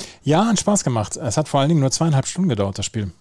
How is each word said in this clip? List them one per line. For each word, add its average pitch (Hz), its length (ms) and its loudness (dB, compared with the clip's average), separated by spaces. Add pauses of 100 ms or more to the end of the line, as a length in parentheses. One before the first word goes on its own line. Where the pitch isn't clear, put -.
(240)
Ja, 170 240 2
hat 214 120 2
Spaß 202 240 0
gemacht. 117 320 -2
Es 120 220 -4
hat 151 100 0
vor 143 120 0
allen 139 100 2
Dingen 165 120 4
nur 135 100 2
zweieinhalb 156 360 0
Stunden 185 220 -2
gedauert, 101 300 -2
das 101 60 -4
Spiel. 101 360 -6